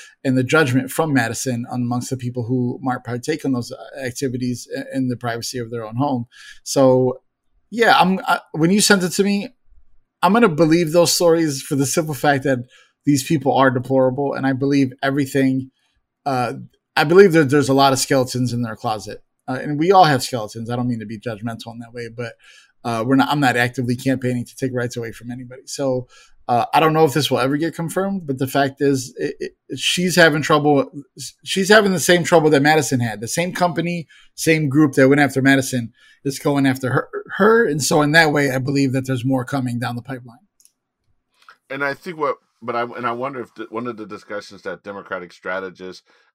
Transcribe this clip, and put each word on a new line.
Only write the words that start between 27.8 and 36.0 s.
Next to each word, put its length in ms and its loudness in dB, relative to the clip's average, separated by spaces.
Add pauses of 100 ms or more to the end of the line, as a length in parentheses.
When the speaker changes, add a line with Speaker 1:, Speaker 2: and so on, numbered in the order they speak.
Speaker 1:
but 120 -6
the 100 -2
fact 320 -2
is, 360 0
it, 200 -6 (320)
it, 100 -12
she's 380 -2
having 260 4
trouble. 480 2 (540)
She's 240 -2
having 240 6
the 80 0
same 240 4
trouble 260 4
that 120 4
Madison 360 2
had. 220 -4
The 80 -8
same 240 -4
company, 560 -2 (260)
same 340 0
group 260 4
that 140 6
went 120 4
after 200 0
Madison 520 0 (320)